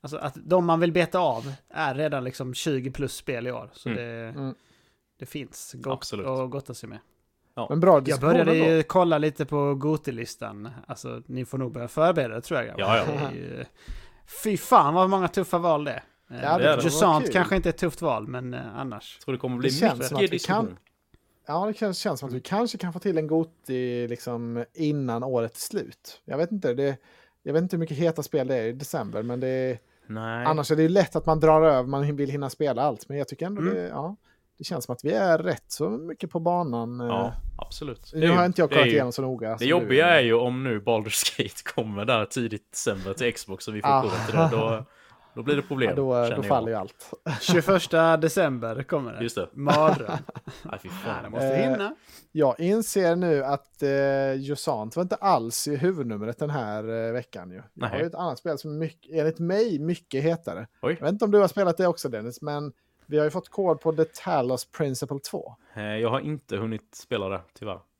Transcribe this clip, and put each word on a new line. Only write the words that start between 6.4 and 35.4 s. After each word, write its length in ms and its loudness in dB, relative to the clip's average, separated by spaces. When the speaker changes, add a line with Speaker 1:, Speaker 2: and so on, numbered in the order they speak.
Speaker 1:
gotta 240 -10
sig 140 -16
med. 100 -16
Speaker 2:
Ja. 160 -6
Speaker 3:
Men 100 0
bra 160 8
Speaker 1:
Jag 80 4
Speaker 3:
diskussion 260 2
Speaker 1:
började 280 4
Speaker 3:
ändå. 120 4
Speaker 1:
ju 120 4
kolla 360 2
lite 280 -2
på 280 0
Gotilistan. 920 -6
Alltså, 400 -12
ni 180 -8
får 140 -8
nog 140 -4
börja 160 -10
förbereda, 520 2
tror 200 -2
jag, 80 -6
grabbar. 280 2
Speaker 2:
Ja, 100 4
ja. 60 -2
Speaker 1:
Det 140 -4
är 60 -8
ju, 320 -12
fy 120 0
fan 380 6
vad 160 6
många 180 2
tuffa 300 0
val 260 2
det 60 -4
är. 120 -8
Eh, 120 -10
Speaker 3:
Ja, 160 2
det 60 2
Speaker 2:
Det 60 8
är 60 6
det. 80 0
Speaker 1:
Jusant 300 6
Speaker 3:
var 60 6
kul. 120 -2
Speaker 1:
kanske 240 2
inte 120 0
är 20 2
ett 80 -4
tufft 240 -2
val, 260 -2
men, 260 -8
eh, 60 -8
annars. 400 -10
Speaker 2:
Jag 60 -20
tror 80 -4
det 60 -2
kommer 180 -4
Speaker 3:
Det 40 -4
Speaker 2:
bli 100 2
Speaker 3:
känns 380 0
som 80 -4
Speaker 2:
mycket 120 2
Speaker 3:
att 60 -2
vi 40 -2
kan, 260 0
Speaker 2:
diskussion. 140 -10
Speaker 3:
ja, 200 -2
det 120 -2
känns, 200 -2
känns 220 -4
som 80 -10
att 60 -6
vi 60 -4
kanske 380 -2
kan 140 -6
få 60 -10
till 200 0
en 80 -2
Goti, 840 -2
liksom, 560 -6
innan 500 -2
året 300 0
är 60 -14
slut. 640 -8
Jag 140 -6
vet 140 0
inte, 220 0
det... 220 0
Jag 100 -6
vet 100 4
inte 140 -2
hur 40 0
mycket 160 -4
heta 260 0
spel 260 -2
det 80 0
är 100 0
i 60 -2
december, 500 -6
men 180 -6
det 80 -2
är, 300 -2
Speaker 2:
Nej. 400 -6
Speaker 3:
annars 240 0
är 60 4
det 60 4
ju 60 6
lätt 280 4
att 100 -2
man 140 4
drar 220 8
över, 260 6
man 280 -2
vill 140 -2
hinna 200 -4
spela 320 -2
allt, 260 -2
men 100 -6
jag 100 -4
tycker 180 -8
ändå 160 -6
Speaker 2:
Mm. 120 0
Speaker 3:
det, 140 -4
ja, 280 -8
det 60 -14
känns 200 -6
som 80 -8
att 120 -10
vi 80 0
är 260 4
rätt 280 -2